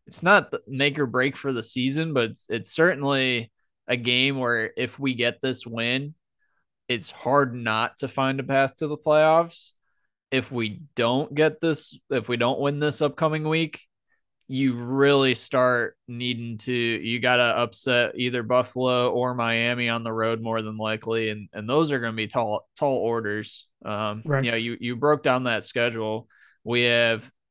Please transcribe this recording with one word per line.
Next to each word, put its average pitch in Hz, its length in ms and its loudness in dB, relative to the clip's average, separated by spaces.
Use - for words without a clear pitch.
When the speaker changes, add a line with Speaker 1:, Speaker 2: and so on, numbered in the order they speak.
Speaker 1:
it's - 160 -8
not 202 260 4
the - 160 -6
make 139 320 -2
or 143 80 0
break 127 300 0
for 135 160 -4
the 117 100 -2
season, 139 500 -2
but 117 180 2
it's, - 200 -16
it's - 220 -4
certainly 135 800 0
a 123 100 0
game 123 400 2
where 120 400 0
if 123 220 -6
we 135 160 -2
get 120 260 -2
this 127 240 -4
win, 120 500 -4
it's 120 220 -4
hard 131 420 0
not 117 440 -2
to 139 100 -8
find 135 320 -2
a 131 60 -4
path 135 320 2
to 160 100 -4
the 147 100 -4
playoffs. 156 760 2
If 131 220 -2
we 113 300 -4
don't 127 400 0
get 156 260 2
this, - 380 -2
if 127 180 -2
we 123 80 0
don't 120 240 0
win 143 180 0
this 147 240 0
upcoming 156 460 0
week, 160 320 -2
you 131 300 0
really 135 580 4
start 127 640 2
needing 120 520 -6
to, 127 140 -6
you 117 460 0
gotta 123 240 4
upset 120 720 2
either 123 300 -2
Buffalo 127 640 2
or 123 240 0
Miami 117 540 0
on 117 160 -2
the 113 80 -4
road 113 280 0
more 113 220 -2
than 110 140 -8
likely. 110 540 -2
And, 107 220 -10
and 107 160 -10
those 151 220 2
are 139 80 0
gonna 117 140 -4
be 110 160 -4
tall, 107 400 -4
tall 139 200 0
orders. 107 680 -4
Um, 107 400 -6
Speaker 2:
Right. 139 200 0
Speaker 1:
you 117 80 0
know, 117 40 0
you, 117 220 -4
you 120 160 -6
broke 147 300 2
down 127 200 2
that 113 200 -2
schedule. 113 640 -2
We 120 200 0
have 117 460 2